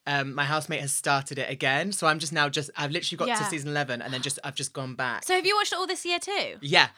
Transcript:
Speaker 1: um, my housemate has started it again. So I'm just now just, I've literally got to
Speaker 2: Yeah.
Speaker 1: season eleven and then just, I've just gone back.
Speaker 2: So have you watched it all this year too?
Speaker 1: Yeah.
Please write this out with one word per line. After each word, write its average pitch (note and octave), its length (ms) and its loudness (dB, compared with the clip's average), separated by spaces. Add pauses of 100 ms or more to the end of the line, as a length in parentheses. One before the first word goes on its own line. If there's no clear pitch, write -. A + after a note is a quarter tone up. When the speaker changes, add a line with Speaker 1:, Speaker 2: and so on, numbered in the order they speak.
Speaker 1:
um, C#3 260 0
my C#3+ 100 0
housemate D3+ 380 0
has C#3 100 -4
started C#3 460 0
it C3 120 -2
again. C#3+ 440 2
So E3+ 140 -2
I'm D#3 120 4
just D#3 140 -6
now D3 160 4
just, D3 260 -2
I've D3 160 -2
literally E3+ 260 -2
got E3+ 80 0 (120)
to G#3+ 60 0
Speaker 2:
Yeah. G#3 40 0
Speaker 1:
season D3 220 -4
eleven C#3 320 0
and C3+ 120 -8
then B2+ 100 -4
just, C#3 200 -4
I've C#3+ 120 -8
just - 180 -6
gone C3 220 -6
back. B2 280 -2
Speaker 2:
So F#4 120 2
have F4+ 100 0
you G4+ 100 4
watched G#4 160 2
it G4 60 -2
all F4+ 100 -2
this F4 180 -6
year F4 140 0
too? D4+ 400 -4
Speaker 1:
Yeah. C#3+ 380 6